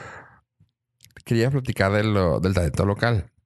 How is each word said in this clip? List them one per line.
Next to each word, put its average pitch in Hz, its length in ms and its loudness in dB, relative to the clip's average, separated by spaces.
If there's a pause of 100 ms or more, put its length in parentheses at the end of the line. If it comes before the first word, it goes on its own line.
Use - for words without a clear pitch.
(1300)
quería 117 240 2
platicar 117 440 0
de 104 100 2
lo, 92 360 2
del 92 140 0
talento 87 320 0
local. 104 460 -2 (140)